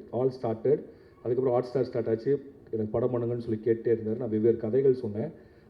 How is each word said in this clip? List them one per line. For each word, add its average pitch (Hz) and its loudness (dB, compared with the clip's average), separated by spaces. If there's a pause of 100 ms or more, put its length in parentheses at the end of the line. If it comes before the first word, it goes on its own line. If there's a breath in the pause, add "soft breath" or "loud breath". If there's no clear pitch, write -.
(120)
all 127 2 (120)
started. 123 0 (420 loud breath)
அதுக்கப்புறம் 123 2
Hotstar 127 -2
ஸ்டார்ட் 117 -2
ஆச்சு. 135 0 (300)
எனக்கு 107 -2
படம் 123 0
பண்ணுங்கன்னு 120 -2
சொல்லி 113 -4
கேட்டே 113 2
இருந்தாரு. 110 0
நான் 127 -4
வெவ்வேறு 110 4
கதைகள் 127 4
சொன்னேன். 117 -6 (400 soft breath)